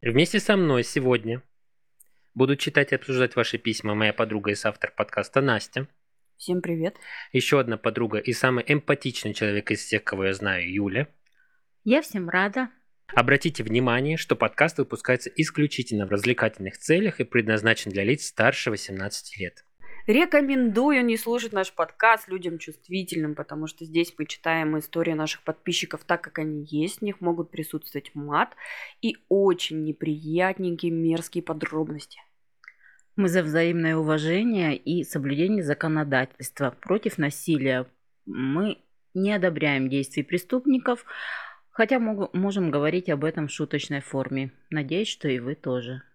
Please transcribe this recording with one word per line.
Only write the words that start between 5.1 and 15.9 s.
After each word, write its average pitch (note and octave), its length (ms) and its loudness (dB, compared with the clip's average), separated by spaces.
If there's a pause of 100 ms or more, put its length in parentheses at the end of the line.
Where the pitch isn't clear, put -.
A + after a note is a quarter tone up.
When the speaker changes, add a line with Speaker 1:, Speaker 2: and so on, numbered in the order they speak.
Speaker 1:
Настя. B2+ 460 0 (500)
Speaker 2:
Всем F3+ 260 -2
привет. E3+ 320 -2 (380)
Speaker 1:
Ещё C3+ 260 4
одна A#2 180 0
подруга A2+ 400 0
и A#2 160 -2
самый B2 340 2
эмпатичный C#3 680 0
человек G#2 340 -2
из G#2 160 -2
всех, - 180 -2
кого F#2+ 220 -2
я F#2+ 80 0
знаю, F#2 400 -4
Юля. G2+ 340 -2 (760)
Speaker 3:
Я B3+ 180 4
всем F#3 300 -6
рада. G3+ 380 -2 (440)
Speaker 1:
Обратите C3 500 4
внимание, B2 540 2
что - 180 0
подкаст - 440 2
выпускается B2+ 560 0
исключительно C3 720 0